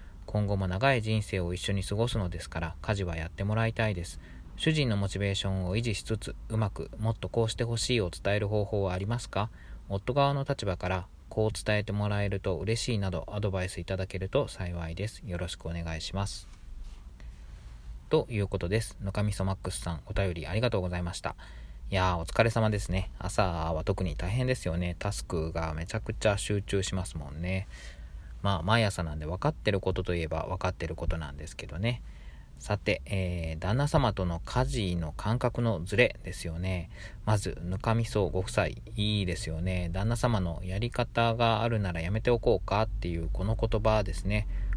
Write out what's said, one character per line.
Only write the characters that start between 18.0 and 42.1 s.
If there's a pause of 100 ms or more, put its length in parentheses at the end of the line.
と
い
う
こ
と
で
す。
ぬ
か
み
そ
マ
ッ
ク
ス
さ
ん、
お
便
り
あ
り
が
と
う
ご
ざ
い
ま
し
た。 (540)
い
や
ー、
お
疲
れ
様
で
す
ね。
朝
は
特
に
大
変
で
す
よ
ね。
タ
ス
ク
が
め
ち
ゃ
く
ち
ゃ
集
中
し
ま
す
も
ん
ね。 (760)
ま
あ、
毎
朝
な
ん
で
分
か
っ
て
る
こ
と
と
い
え
ば
分
か
っ
て
る
こ
と
な
ん
で
す
け
ど
ね。 (560)
さ
て、
え
ー、
旦
那
様
と
の
家
事
の
感
覚
の
ズ
レ
で
す
よ
ね。 (340)
ま
ず、
ぬ
か
み
そ
ご
夫
妻、
い
い
で
す
よ
ね。
旦
那
様
の
「や
り
方
が
あ
る
な
ら
や